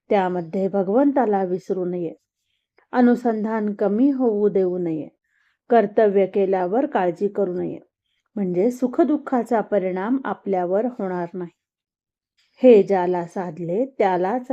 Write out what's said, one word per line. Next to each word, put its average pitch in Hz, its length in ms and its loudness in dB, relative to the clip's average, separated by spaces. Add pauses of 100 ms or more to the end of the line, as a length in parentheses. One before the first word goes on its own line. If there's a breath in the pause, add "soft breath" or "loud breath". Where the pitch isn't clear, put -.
त्यामध्ये 185 580 0
भगवंताला 202 760 2
विसरू 180 420 -4
नये. 175 280 -6 (760)
अनुसंधान 220 840 0
कमी 208 360 2
होऊ 226 400 0
देऊ 180 280 0
नये. 165 300 -6 (600)
कर्तव्य 208 560 4
केल्यावर 190 600 0
काळजी 196 420 -2
करू 196 260 -4
नये, 175 260 -6 (560)
म्हणजे 190 360 0
सुखदुःखाचा 247 880 0
परिणाम 196 640 -2
आपल्यावर 196 600 -2
होणार 185 480 -6
नाही. 180 180 -10 (1120)
हे 226 200 10
ज्याला 180 420 0
साधले, 175 600 -6 (120)
त्यालाच 196 560 0